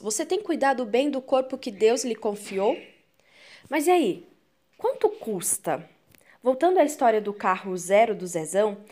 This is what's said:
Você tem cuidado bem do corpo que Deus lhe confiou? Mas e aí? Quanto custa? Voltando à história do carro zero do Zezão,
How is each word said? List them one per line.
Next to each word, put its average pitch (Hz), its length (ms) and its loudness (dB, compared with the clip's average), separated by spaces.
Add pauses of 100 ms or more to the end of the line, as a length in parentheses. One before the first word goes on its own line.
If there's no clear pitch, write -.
Você 226 240 -4
tem 370 160 -2
cuidado 269 420 0
bem 240 240 0
do 254 140 -4
corpo 262 340 0
que 254 140 -10
Deus 220 340 2
lhe 233 100 -2
confiou? 202 640 -2 (920)
Mas 294 160 0
e 359 40 4
aí? 294 380 2 (480)
Quanto 440 320 0
custa? 175 800 -4 (540)
Voltando 330 360 2
à 311 60 6
história 233 380 2
do 202 100 -6
carro 190 420 -2
zero 196 400 4
do 180 120 -8
Zezão, 185 500 -2 (160)